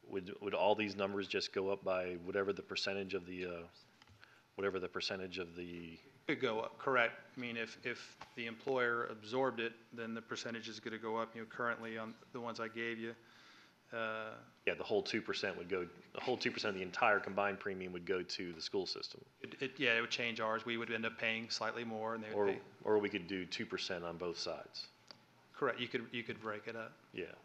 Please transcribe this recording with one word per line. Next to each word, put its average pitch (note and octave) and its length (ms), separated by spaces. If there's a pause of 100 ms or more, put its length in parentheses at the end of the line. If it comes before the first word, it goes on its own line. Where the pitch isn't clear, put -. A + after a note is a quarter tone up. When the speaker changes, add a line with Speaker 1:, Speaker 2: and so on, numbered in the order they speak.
Speaker 1:
would, F#2+ 320
would G2 140
all F#2+ 200
these G2+ 220
numbers G2 320
just F#2+ 240
go F#2+ 160
up G2 160
by F#2 400
whatever G2 300
the - 80
percentage G2 500
of F2+ 140
the, F#2 180
uh, F2 180 (920)
whatever F#2+ 240
the F2 100
percentage F#2 500
of E2+ 180
the F2 420 (300)
Speaker 2:
Could C#3 120
go A2+ 200
up, - 180
correct. B2 340 (240)
I C3 40
mean, A#2+ 160
if, A2+ 280
if - 320 (200)
the A#2 100
employer A#2+ 640
absorbed A2+ 500
it, A#2 120 (200)
then A2+ 220
the A2+ 80
percentage A#2 460
is A2 120
gonna A2+ 160
go A2 200
up. A2+ 180
You A#2 80
know, A2 80
currently A2+ 480
on A2+ 160 (180)
the B2+ 80
ones A#2 200
I A2+ 80
gave A#2 300
you, A2+ 160 (800)
uh, A2 380 (360)
Speaker 1:
Yeah, F#2 80
the F#2 100
whole G#2 180
two G#2+ 200
percent F#2+ 340
would F2 120
go, F2+ 180 (260)
the - 80
whole B2 160
two - 140
percent - 200
of G2 60
the F#2 60
entire G2+ 380
combined G2 400
premium F#2 320
would F2 120
go F#2 180
to F2 300
the D#2+ 80
school F#2+ 260
system. - 340 (220)
Speaker 2:
It, A2+ 180
it, C3 160
yeah, A#2+ 200
it A2+ 40
would A#2 100
change A#2 300
ours. A2 260
We A#2 100
would A#2 140
end A2+ 160
up A2+ 120
paying A2+ 320
slightly A2 340
more, A2 300
and A2+ 100
they G#2+ 40
would G#2+ 80
Speaker 1:
Or, G2+ 100
Speaker 2:
pay G2 120 (260)
Speaker 1:
or G#2+ 140
we G2+ 100
could F#2+ 200
do F#2+ 180
two - 200
percent F2+ 380
on E2+ 120
both E2+ 220
sides. - 500 (680)
Speaker 2:
Correct. A#2+ 220
You B2 80
could, A#2 240
you A#2 140
could A2 180
break G#2+ 240
it A2+ 80
up. A2+ 180 (220)
Speaker 1:
Yeah. F2 100 (200)